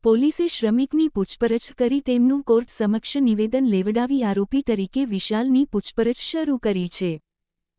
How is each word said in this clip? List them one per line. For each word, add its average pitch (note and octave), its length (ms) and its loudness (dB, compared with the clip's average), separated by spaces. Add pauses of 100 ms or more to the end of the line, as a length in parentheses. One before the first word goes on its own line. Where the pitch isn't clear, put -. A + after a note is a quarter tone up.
પોલીસે C4+ 440 2
શ્રમિકની C4+ 600 0
પૂછપરછ A3+ 680 -2
કરી B3+ 220 0
તેમનું C4 440 2
કોર્ટ A#3 260 2
સમક્ષ A3 480 -2
નિવેદન A#3 480 2
લેવડાવી A#3+ 580 0
આરોપી G3+ 380 0
તરીકે A3+ 440 -2
વિશાલની A#3+ 600 0
પૂછપરછ A3+ 540 -2
શરૂ D4+ 380 -4
કરી F#3+ 300 -2
છે. E3+ 340 -6 (580)